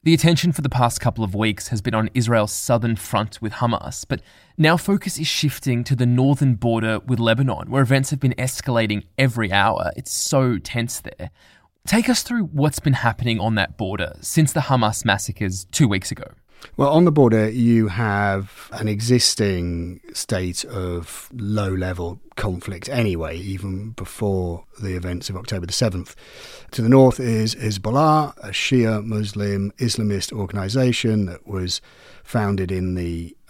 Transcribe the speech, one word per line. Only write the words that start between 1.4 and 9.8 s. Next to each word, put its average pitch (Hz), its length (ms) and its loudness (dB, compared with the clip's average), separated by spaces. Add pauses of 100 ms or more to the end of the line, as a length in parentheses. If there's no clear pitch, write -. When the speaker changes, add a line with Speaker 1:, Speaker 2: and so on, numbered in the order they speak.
Speaker 1:
has 110 140 -2
been 127 120 -2
on 110 200 0
Israel's 113 380 2
southern 117 420 0
front - 480 -4
with 110 120 -6
Hamas, - 540 -4
but - 140 -4 (340)
now 156 200 6
focus 196 420 -2
is 151 80 -4
shifting 131 560 -2
to 127 140 0
the 123 100 2
northern 131 480 4
border 113 460 0
with 123 180 -2
Lebanon, 113 520 0
where 135 120 4
events 135 280 2
have 139 100 -4
been 127 140 2
escalating 113 680 -2 (160)
every 117 320 0
hour. 101 460 2